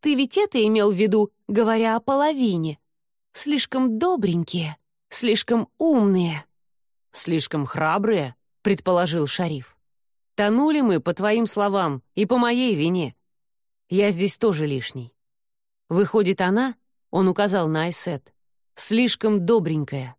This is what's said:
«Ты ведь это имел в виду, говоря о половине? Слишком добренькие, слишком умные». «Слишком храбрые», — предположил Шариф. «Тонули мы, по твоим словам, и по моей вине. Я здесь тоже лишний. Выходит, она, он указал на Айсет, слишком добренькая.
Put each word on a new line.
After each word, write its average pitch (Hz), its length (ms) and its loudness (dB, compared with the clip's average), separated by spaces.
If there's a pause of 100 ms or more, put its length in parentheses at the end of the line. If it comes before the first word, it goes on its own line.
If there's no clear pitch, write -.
«Ты 302 140 0
ведь 262 220 -2
это 392 280 2
имел 214 260 4
в 202 40 2
виду, 208 380 2 (160)
говоря 226 480 2
о 208 40 -2
половине? 247 800 0 (540)
Слишком 262 680 -2
добренькие, 175 760 -2 (320)
слишком 233 600 -2 (100)
умные». 196 680 2 (680)
«Слишком 156 540 -4
храбрые», — 170 680 -2 (260)
предположил 175 640 0
Шариф. 151 500 -6 (600)
«Тонули 262 440 2
мы, 196 200 2
по 175 120 -4
твоим 214 340 0
словам, 196 560 -2 (120)
и 202 100 0
по 247 140 0
моей 240 360 2
вине. 160 400 -2 (760)
Я 202 220 2
здесь 190 280 -2
тоже 160 280 0
лишний. 127 460 -8 (760)
Выходит, 190 520 2
она, 220 360 0 (340)
он 185 180 2
указал 185 400 0
на 156 160 0
Айсет, 170 480 -6 (440)
слишком 220 680 0
добренькая. 156 760 -2